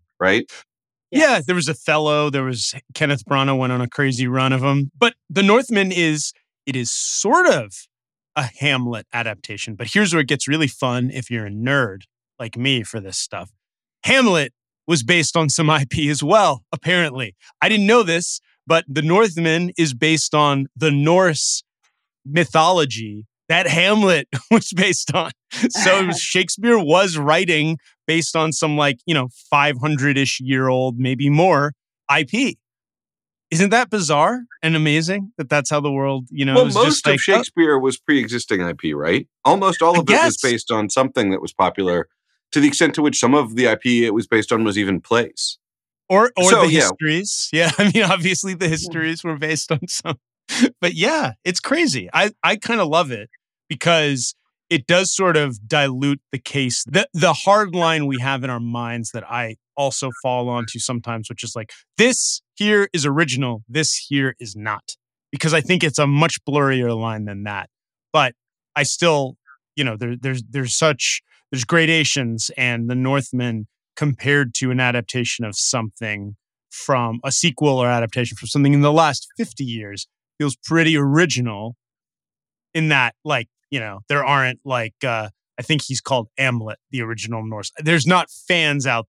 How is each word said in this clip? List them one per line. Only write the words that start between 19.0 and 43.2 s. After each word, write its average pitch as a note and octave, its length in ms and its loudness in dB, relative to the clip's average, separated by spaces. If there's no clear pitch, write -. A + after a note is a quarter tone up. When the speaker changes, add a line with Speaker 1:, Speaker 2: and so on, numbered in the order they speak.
Speaker 2:
Northman E3+ 760 2
is D#3+ 160 2
based D#3 400 0
on C#3+ 420 2
the D#3 160 0
Norse D#3+ 720 2
mythology C#3 1000 0
that F3 180 2
Hamlet F3+ 640 2
<laughs> - 100 -8
was A3 220 2
based F#3 420 -2
on. F3+ 180 -2
So G3 480 2
it F#3+ 80 0
was E3+ 140 -2
Speaker 3:
<laughs> - 0 -
Speaker 2:
Shakespeare G3 580 2
was F3 380 2
writing D#3+ 640 2
based D#3+ 260 0
on D#3+ 200 0
some, D3+ 240 0
like, C#3+ 280 2
you E3+ 80 0
know, C3 140 0
five C#3+ 300 2
hundred-ish C#3 600 0
year C3 300 0
old, B2+ 280 -2
maybe C3 320 0
more, D3 440 4
I C#3+ 160 2
P. A#3 340 -2
Isn't F3+ 220 2
that A#3 180 2
bizarre F#3 540 0
and D#3+ 140 2
amazing E3 600 0
that C#3 120 -8
that's D3 200 0
how D3 120 0
the C#3+ 100 -2
world, C3+ 380 -2
you C#3 160 -2
know, C3+ 100 2
Speaker 1:
Well, B2 120 8
Speaker 2:
is - 60 -2
Speaker 1:
most A#3 120 4
Speaker 2:
just D4 220 0
Speaker 1:
of D3 40 4
Speaker 2:
like, C#3+ 40 4
"Oh." C#3 60 -2
Speaker 1:
Shakespeare E3+ 560 2
was C3 200 0
pre-existing A#2 640 0
I E2+ 80 -2
P, D2+ 220 -4
right? E2 340 -2
Almost F#3+ 380 2
all E3+ 160 4
Speaker 2:
I - 20 4
Speaker 1:
of E3 100 0
it G#3 40 6
was D#4+ 240 4
Speaker 2:
guess. - 40 -10
Speaker 1:
based A#2+ 300 0
on G#2+ 180 0
something C3 420 0
that F#2+ 100 -2
was F2+ 100 -10
popular, F2+ 560 0
to D3+ 80 2
the D3 80 6
extent C#3+ 260 2
to D#3 60 0
which D3 180 2
some D3 140 2